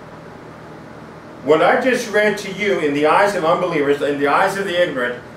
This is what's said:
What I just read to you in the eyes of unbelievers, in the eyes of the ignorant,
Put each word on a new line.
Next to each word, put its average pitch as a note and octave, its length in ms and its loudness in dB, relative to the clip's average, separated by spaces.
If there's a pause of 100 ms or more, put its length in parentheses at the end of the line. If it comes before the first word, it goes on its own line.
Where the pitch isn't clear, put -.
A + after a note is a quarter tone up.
(1400)
What D#3 180 6
I A3 180 4
just B3 300 0
read G#3 280 2
to F#3+ 140 -10
you F#3+ 280 0
in D3 120 0
the D3 140 2
eyes F#3 280 4
of D#3 120 0
unbelievers, D#3 560 2
in C#3+ 160 0
the C#3+ 80 2
eyes F#3+ 320 2
of F#3+ 80 -4
the F3 160 2
ignorant, C3+ 400 -2 (140)